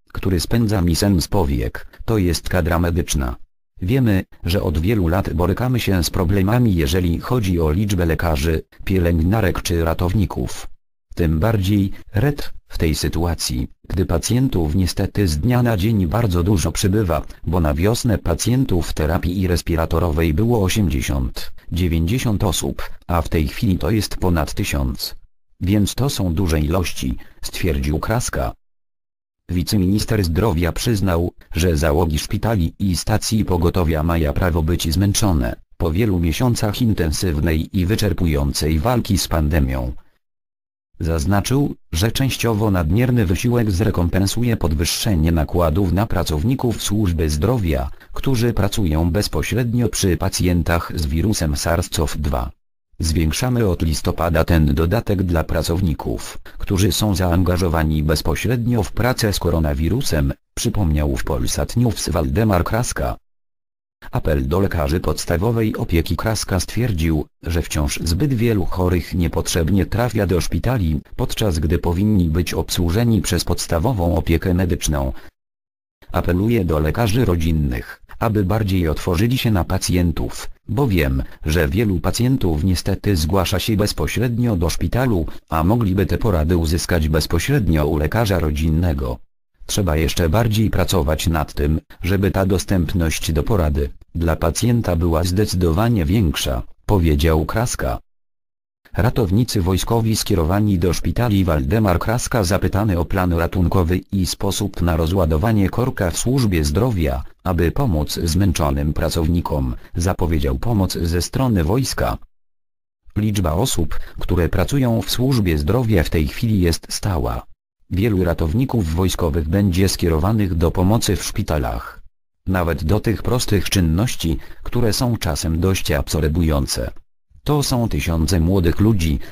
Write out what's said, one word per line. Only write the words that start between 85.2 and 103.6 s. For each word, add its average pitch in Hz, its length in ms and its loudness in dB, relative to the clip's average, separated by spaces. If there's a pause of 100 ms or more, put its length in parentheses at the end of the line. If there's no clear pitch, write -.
a 80 160 0
mogliby 98 420 2
te 85 120 0
porady 90 380 2
uzyskać 82 520 0
bezpośrednio 82 800 0
u 80 100 0
lekarza 92 420 0
rodzinnego. 78 800 0 (480)
Trzeba 87 300 0
jeszcze 92 320 2
bardziej 107 420 2
pracować 82 560 0
nad 80 280 -2
tym, 76 260 0 (220)
żeby 95 280 0
ta 95 160 0
dostępność 85 880 0
do 76 100 0
porady 73 480 0 (240)
dla 82 220 0
pacjenta 101 600 0
była 82 280 2
zdecydowanie 92 800 0
większa”, 73 580 0 (240)
powiedział 80 580 2
Kraska. 71 540 -4 (960)
Ratownicy 107 640 2
wojskowi 110 540 0
skierowani 98 640 2
do 85 140 2
szpitali. 98 520 0
Waldemar 87 540 2
Kraska, 113 460 -2
zapytany 92 540 0
o 90 60 0
plan 92 280 0
ratunkowy 85 680 2 (120)